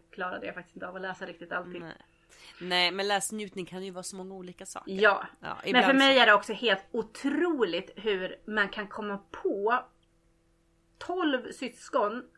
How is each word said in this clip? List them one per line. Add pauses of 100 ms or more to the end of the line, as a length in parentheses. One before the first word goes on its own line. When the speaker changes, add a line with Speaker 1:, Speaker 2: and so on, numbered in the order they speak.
(100)
Speaker 1:
klarade
jag
faktiskt
inte
av
att
läsa
riktigt
allting.
Speaker 2:
Nej. (640)
Nej,
men
läsnjutning
kan
ju
vara
så
många
olika
saker.
Speaker 1:
Ja. (140)
Speaker 2:
Ja,
Speaker 1:
Men
för
Speaker 2:
ibland
Speaker 1:
mig
Speaker 2:
så
Speaker 1:
är
det
också
helt
otroligt
hur (100)
man
kan
komma (120)
på (1120)
tolv
syskon (140)